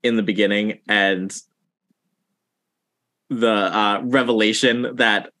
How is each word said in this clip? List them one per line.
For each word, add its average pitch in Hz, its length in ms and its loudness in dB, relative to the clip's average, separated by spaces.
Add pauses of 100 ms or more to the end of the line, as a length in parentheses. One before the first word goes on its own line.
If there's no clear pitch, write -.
in 117 140 0
the 110 60 2
beginning 104 680 0
and 98 440 0 (2000)
the, 117 220 0
uh, 101 520 0
revelation 120 920 0
that 110 340 0 (100)